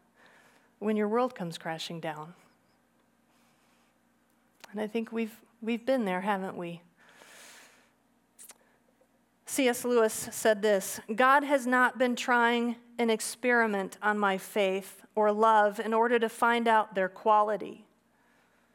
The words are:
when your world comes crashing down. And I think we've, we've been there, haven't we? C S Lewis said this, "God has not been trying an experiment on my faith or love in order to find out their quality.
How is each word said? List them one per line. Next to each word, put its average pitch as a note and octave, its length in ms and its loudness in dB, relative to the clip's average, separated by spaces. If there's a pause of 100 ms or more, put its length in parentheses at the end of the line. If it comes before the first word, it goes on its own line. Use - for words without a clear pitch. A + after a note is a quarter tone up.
(800)
when G#3+ 160 -2
your G#3 140 -2
world B3 260 -2
comes E3+ 220 -10
crashing E3 420 -10
down. D#3 340 -10 (2500)
And G3+ 80 -8
I G#3+ 80 -4
think A3+ 240 -6
we've, A3 240 -6 (260)
we've A#3 240 -6
been C4 200 0
there, F3+ 160 -2
haven't F#3+ 340 -4
we? E3+ 260 -12 (2750)
C C4+ 220 0
S A#3+ 160 -2
Lewis A#3 480 0
said G#3+ 300 0
this, G3+ 400 0 (120)
"God C4 300 4
has C4+ 240 0
not B3 300 2
been B3 180 0
trying A#3+ 640 2 (200)
an A#3 120 2
experiment A3+ 920 0
on G#3 160 0
my G3 200 0
faith F#3+ 640 -4 (120)
or G#3+ 160 4
love G#3 480 4
in A3 140 -4
order A#3 240 2
to A3+ 120 0
find A#3 380 2
out G#3+ 280 2
their F#3+ 140 0
quality. G#3+ 760 0 (880)